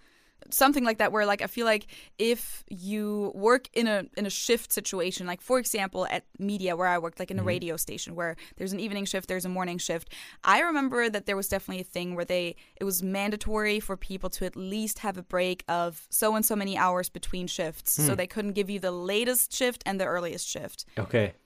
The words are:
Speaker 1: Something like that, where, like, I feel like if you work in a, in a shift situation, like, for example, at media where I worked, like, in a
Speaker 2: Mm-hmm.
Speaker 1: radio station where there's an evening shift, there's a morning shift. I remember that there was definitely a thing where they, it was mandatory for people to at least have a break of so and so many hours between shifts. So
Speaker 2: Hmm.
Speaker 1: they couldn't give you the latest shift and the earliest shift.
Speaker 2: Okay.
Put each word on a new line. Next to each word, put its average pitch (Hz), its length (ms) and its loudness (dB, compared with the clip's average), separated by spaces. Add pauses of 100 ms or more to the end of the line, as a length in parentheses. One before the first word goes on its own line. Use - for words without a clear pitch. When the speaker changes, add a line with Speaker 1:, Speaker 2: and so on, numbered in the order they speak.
(520)
Speaker 1:
Something 269 340 6
like 220 140 2
that, 208 120 4
where, 208 140 4
like, 202 160 2
I - 60 0
feel 233 180 -2
like 214 220 4 (300)
if 226 520 0
you 208 640 -4
work 233 380 4
in 233 140 4
a, 208 180 2 (100)
in 208 100 -2
a 196 40 -2
shift - 420 0
situation, 185 560 -2
like, 180 140 -6
for 254 180 4
example, 190 460 -2
at - 180 -2 (160)
media 190 380 -2
where 180 100 2
I 180 100 4
worked, 165 220 -4
like, 185 100 -6
in 190 80 -4
a 185 40 0
Speaker 2:
Mm-hmm. 185 80 -2
Speaker 1:
radio 175 260 -2
station - 400 -6
where 165 220 -4 (180)
there's 190 160 -4
an 196 80 -2
evening 202 240 -4
shift, 190 240 -4
there's 185 160 -4
a 185 60 -4
morning 180 280 -2
shift. 165 360 -4 (320)
I 208 160 8
remember 269 480 2
that 208 160 -2
there 202 100 0
was 196 140 -2
definitely 190 320 -4
a - 20 -8
thing 175 320 -6
where 175 80 -2
they, 175 320 0 (240)
it 196 60 -2
was 185 180 0
mandatory 214 800 0
for 190 160 -4
people 190 320 -6
to - 160 -2
at 180 100 -4
least 208 440 -4
have 196 180 -4
a 180 60 -8
break 185 440 0
of 170 420 -2
so 214 280 4
and 214 80 4
so 220 100 2
many 196 220 -2
hours 180 320 4
between 180 380 -4
shifts. - 440 -4
So 147 200 4
Speaker 2:
Hmm. - 40 0
Speaker 1:
they 185 120 0
couldn't 208 260 -4
give 196 160 0
you 202 100 -4
the 180 120 -2
latest 202 640 0
shift 247 320 0
and 196 140 0
the 185 60 0
earliest 175 420 -2
shift. - 380 -10 (120)
Speaker 2:
Okay. 104 360 2 (120)